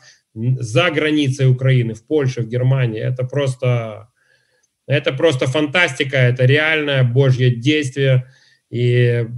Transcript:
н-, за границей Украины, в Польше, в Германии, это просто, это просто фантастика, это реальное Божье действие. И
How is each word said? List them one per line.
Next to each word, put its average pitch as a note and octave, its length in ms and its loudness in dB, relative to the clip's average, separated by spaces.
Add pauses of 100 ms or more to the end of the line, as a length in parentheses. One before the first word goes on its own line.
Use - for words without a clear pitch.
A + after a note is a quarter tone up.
(340)
н-, A#2+ 240 -2
за B2 320 0
границей D3 600 0
Украины, B2 420 2
в - 140 -18
Польше, C#3 340 -2
в A2 80 -6
Германии, B2 540 -2
это B2+ 220 -4
просто, B2 840 -4 (800)
это D3 260 -2
просто D3 340 0
фантастика, D3 720 0
это B2+ 300 2
реальное D3 580 2
Божье B2+ 500 2
действие. C3+ 760 0 (400)
И A#2+ 560 0 (120)